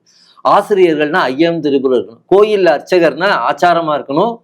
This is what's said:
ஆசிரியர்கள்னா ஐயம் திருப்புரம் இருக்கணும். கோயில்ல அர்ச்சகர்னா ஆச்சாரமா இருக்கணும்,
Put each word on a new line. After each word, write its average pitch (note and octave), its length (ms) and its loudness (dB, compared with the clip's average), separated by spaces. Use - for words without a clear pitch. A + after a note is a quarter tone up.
ஆசிரியர்கள்னா E3+ 720 2
ஐயம் D#3+ 400 -2
திருப்புரம் C3+ 360 0
இருக்கணும். G#2+ 260 -8
கோயில்ல G#3 340 2
அர்ச்சகர்னா D#3+ 560 0
ஆச்சாரமா E3 720 0
இருக்கணும், D#3+ 480 -4